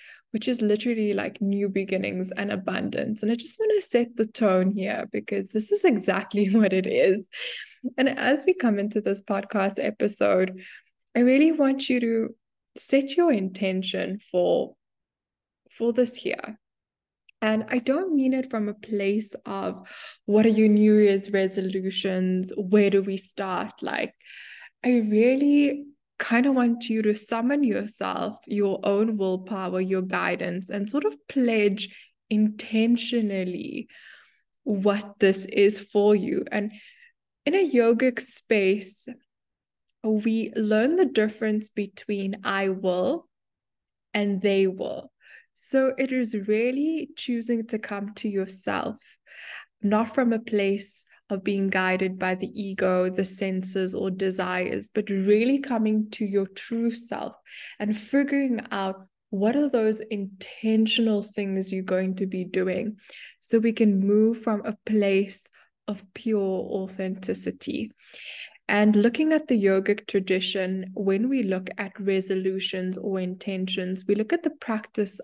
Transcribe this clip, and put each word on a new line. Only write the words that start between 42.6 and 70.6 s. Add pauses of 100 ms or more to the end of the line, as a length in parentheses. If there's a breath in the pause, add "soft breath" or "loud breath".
will" (840)
and
"they
will." (480 loud breath)
So
it
is
really
choosing
to
come
to
yourself, (640 loud breath)
not
from
a
place (280 soft breath)
of
being
guided
by
the
ego,
the
senses,
or
desires,
but
really
coming
to
your
true
self (440 loud breath)
and
figuring
out (240)
what
are
those
intentional
things
you're
going
to
be
doing (420 loud breath)
so
we
can
move
from
a
place (400 soft breath)
of
pure (100)
authenticity. (800 loud breath)
And
looking
at
the
yogic
tradition,